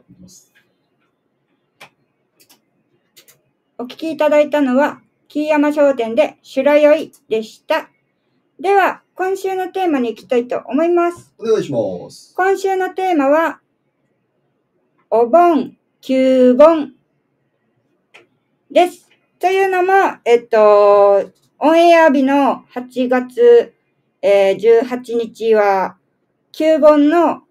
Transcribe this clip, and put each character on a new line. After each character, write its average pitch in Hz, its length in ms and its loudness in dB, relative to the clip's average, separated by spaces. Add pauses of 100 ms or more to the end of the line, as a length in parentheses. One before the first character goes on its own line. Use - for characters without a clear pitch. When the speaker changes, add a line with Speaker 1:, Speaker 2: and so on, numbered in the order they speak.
Speaker 1:
い - 60 -20
き 92 60 -20
ま - 80 -20
す。 - 240 -20 (3250)
Speaker 2:
お 240 60 -14
聞 247 40 -14 (100)
き 320 160 -8
い - 20 -12
た 302 140 -2
だ 294 100 2
い 294 100 0
た 294 120 -2
の 254 160 -2
は、 - 240 -2 (260)
木 302 200 -8
山 294 260 0
商 285 220 2
店 226 200 -6
で 285 280 -2
修 - 200 -6
羅 294 140 2
酔 302 180 4
い 311 160 -6 (160)
で 220 160 -6
し - 220 -20
た。 311 240 -6 (680)
で 370 160 -4
は、 370 280 0 (140)
今 370 200 -6
週 381 200 -8
の 370 180 -6
テ 381 100 -6
ー 359 60 -2
マ 285 100 -2
に 233 120 -6
行 226 80 -18
き - 60 -20
た 247 120 -4
い 240 100 -4
と - 180 -8
思 269 200 -6
い - 20 -2
ま 349 240 -2
す。 - 260 -20
Speaker 1:
お 190 60 -16
願 220 160 -2
い 170 60 -6
し 143 80 -10
ま 98 360 -6
す。 - 280 -20
Speaker 2:
今 381 200 0
週 381 200 -4
の 370 140 -6
テ 381 200 -6
ー 349 60 -2
マ 269 100 0
は、 302 320 -2 (1500)
お 226 180 0
盆、 330 480 0 (240)
旧 262 540 2
盆 294 400 2 (1800)
で 349 160 2
す。 - 220 -20 (300)
と 349 80 -4
い 381 180 0
う 392 40 -2
の 370 140 -2
も、 381 80 -2 (320)
え 240 140 2
っ 240 100 -12
と、 202 960 2 (240)
オ 302 60 2
ン 330 80 2
エ 339 160 4
ア 320 160 4
日 269 120 0
の 277 480 -2
八 254 360 -8
月、 240 680 2 (480)
え 196 300 2
ー、 185 80 -6
十 226 220 2
八 247 340 -8
日 226 400 -4
は、 196 400 -2 (560)
旧 320 260 0
盆 294 320 4
の 330 420 -2